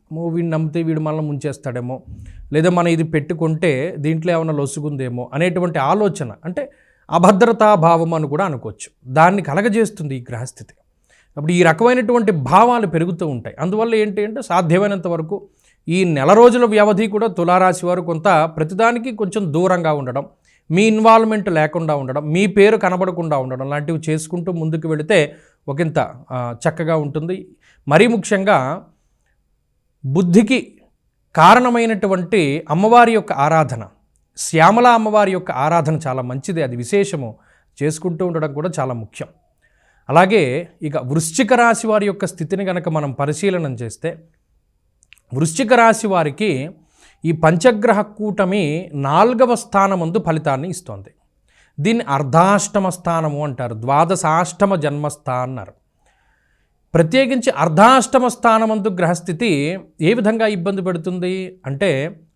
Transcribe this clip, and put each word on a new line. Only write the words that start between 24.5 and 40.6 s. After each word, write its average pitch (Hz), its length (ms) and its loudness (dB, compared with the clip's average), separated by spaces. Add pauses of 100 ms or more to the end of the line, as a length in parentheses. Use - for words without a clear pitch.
ముందుకు 160 360 -4
వెళితే 156 460 0 (340)
ఒకంత, 151 300 -4 (340)
ఆ, 120 240 -8 (120)
చక్కగా 165 280 -2
ఉంటుంది. 156 520 -6 (400)
మరీ 165 180 6
ముఖ్యంగా 190 800 0 (1200)
బుద్ధికి 175 720 2 (580)
కారణమైనటువంటి 196 1300 4
అమ్మవారి 226 420 6
యొక్క 214 200 -2
ఆరాధన, 139 520 0 (520)
శ్యామల 196 500 4
అమ్మవారి 214 460 4
యొక్క 185 180 -4
ఆరాధన 156 560 0
చాలా 131 160 -4
మంచిది, 139 400 -6
అది 123 140 -6
విశేషము, 143 600 -4 (460)
చేసుకుంటూ 160 440 -4
ఉండడం 156 260 -4
కూడా 151 180 -6 (100)
చాలా 131 140 -4
ముఖ్యం. - 340 -12 (800)
అలాగే 165 600 2 (140)